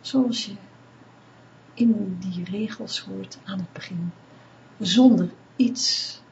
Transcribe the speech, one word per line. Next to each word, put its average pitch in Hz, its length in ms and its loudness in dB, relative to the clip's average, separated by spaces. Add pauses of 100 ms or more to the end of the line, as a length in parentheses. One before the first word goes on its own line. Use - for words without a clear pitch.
Zoals 247 440 0
je - 100 -12 (1160)
in 202 460 2
die 175 240 -6
regels 214 560 -8
hoort 190 440 -12
aan 190 160 -8
het 175 140 -10
begin, 175 380 -8 (680)
zonder 196 500 6 (260)
iets - 680 -2 (100)